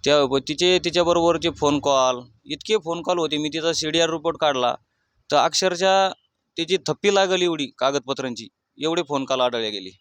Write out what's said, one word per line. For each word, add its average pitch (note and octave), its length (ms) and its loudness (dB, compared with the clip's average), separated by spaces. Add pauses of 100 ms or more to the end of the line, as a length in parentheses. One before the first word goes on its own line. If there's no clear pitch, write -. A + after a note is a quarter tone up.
त्या D3 180 4
व-, C3+ 260 0
तिचे, F3+ 320 2
तिच्याबरोबरचे E3+ 720 2
फोन D3 280 0
कॉल, C3 420 2 (240)
इतके G#3 320 -4
फोन E3+ 240 -6
कॉल F3 160 -2
होते. D3+ 200 -2
मी D3+ 120 -4
तिचा D#3+ 240 -2
सीडीआर D#3+ 360 0
रिपोर्ट D#3+ 280 -4
काढला C3 380 0 (560)
तर D3 60 4
अक्षरशः F#3 720 2 (480)
तिची E3 200 -2 (100)
थप्पी G3 280 0
लागल F#3+ 260 2
एवढी D#3+ 260 0 (100)
कागदपत्रांची, B2+ 720 -4 (340)
एवढे E3 260 0
फोन C3+ 180 -2
कॉल C3 160 0
आढळले A#2+ 280 0
गेले F#2+ 200 -10 (120)